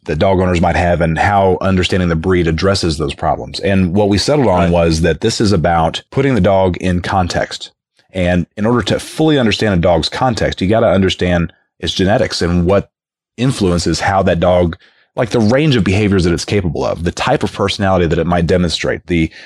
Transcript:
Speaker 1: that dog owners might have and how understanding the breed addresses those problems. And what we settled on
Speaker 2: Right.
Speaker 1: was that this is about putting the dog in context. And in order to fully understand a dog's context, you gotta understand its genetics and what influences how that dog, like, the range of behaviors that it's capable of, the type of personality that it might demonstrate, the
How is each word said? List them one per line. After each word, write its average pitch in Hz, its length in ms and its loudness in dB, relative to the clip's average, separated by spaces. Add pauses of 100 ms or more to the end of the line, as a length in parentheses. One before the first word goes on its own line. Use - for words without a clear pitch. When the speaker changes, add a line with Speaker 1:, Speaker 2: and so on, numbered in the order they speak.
Speaker 1:
that 78 120 -4
dog 95 220 2
owners 92 200 2
might 85 140 2
have 87 260 0
and 82 160 0
how 98 440 2
understanding 92 480 0
the 82 80 0
breed 87 320 0
addresses 85 500 0
those 71 160 -4
problems. 71 460 -6
And 92 340 0
what 104 140 2
we 101 100 2
settled 139 300 0
on 90 160 2
Speaker 2:
Right. 85 80 2
Speaker 1:
was 85 300 2
that 82 180 0
this - 200 -2
is 107 120 2
about 82 580 0
putting 135 240 -2
the 107 60 0
dog 95 380 2
in 90 240 -2
context. - 680 -4 (400)
And 90 360 0 (100)
in 104 100 -4
order 120 160 2
to - 160 -2
fully 156 400 0
understand 107 360 0
a 87 60 2
dog's 82 280 2
context, 110 520 -2
you 98 60 -2
gotta 110 220 2
understand 90 640 0 (260)
its 82 140 -8
genetics 101 500 0
and 87 240 0
what 95 220 2 (500)
influences 92 640 0
how 98 220 0
that 92 160 2
dog, 90 380 2 (400)
like, 123 140 -2
the 123 100 0
range 135 340 2
of 113 80 2
behaviors 98 420 2
that 87 100 2
it's 82 100 -4
capable 90 400 -2
of, 92 200 -6
the 170 60 -2
type - 320 -2
of 139 80 -4
personality 95 560 0
that 80 120 0
it 82 80 0
might 85 200 0
demonstrate, 85 600 -2
the 85 260 0 (140)